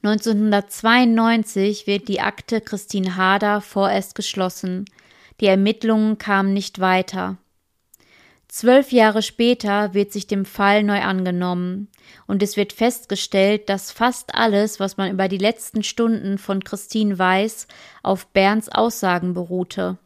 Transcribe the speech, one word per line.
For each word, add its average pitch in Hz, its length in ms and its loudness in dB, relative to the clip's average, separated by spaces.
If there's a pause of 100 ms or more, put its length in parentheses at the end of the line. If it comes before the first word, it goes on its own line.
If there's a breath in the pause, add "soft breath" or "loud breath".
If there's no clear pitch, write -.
Neunzehnhundertzweiundneunzig 214 1900 2
wird 202 200 -2
die 190 140 -2
Akte 214 400 -4
Christine 190 540 -6
Harder 202 460 2
vorerst 196 520 -2
geschlossen. 185 720 -6 (560 soft breath)
Die 208 60 4
Ermittlungen 214 720 2
kamen 196 340 0
nicht 196 260 -6
weiter. 185 580 0 (1080 soft breath)
Zwölf 262 440 4
Jahre 220 320 6
später 208 680 0
wird 202 200 0
sich 202 140 -8
dem 196 180 -2
Fall 202 380 2
neu 202 180 0
angenommen 180 880 -2 (380 soft breath)
und 202 160 0
es 208 120 -4
wird 202 160 -2
festgestellt, 202 960 0
dass 196 240 -6
fast - 440 -2
alles, 214 440 0
was 196 160 -4
man 196 160 -2
über 190 160 -2
die 190 120 -4
letzten 214 440 -2
Stunden 220 540 -2
von 196 260 -4
Christine 208 560 -4
weiß, 190 480 0 (340 loud breath)
auf 190 260 -2
Bernds 202 420 2
Aussagen 180 640 0
beruhte. 180 720 -6